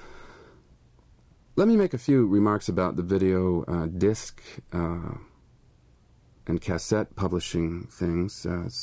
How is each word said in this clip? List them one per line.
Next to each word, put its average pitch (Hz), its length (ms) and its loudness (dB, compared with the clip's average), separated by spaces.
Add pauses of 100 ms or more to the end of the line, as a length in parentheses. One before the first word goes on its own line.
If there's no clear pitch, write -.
(1600)
Let 196 120 4
me 226 80 6
make 202 180 4
a 127 40 -2
few 127 300 4
remarks 104 420 2
about 90 280 0
the 87 60 -2
video, 92 600 2
uh, 82 240 -2
disc, 92 560 -2 (300)
uh, 85 420 -4 (1300)
and 85 160 -2
cassette 101 540 -2
publishing 85 760 -4
things. 87 560 -4
Uh, 87 200 -4
it - 180 -12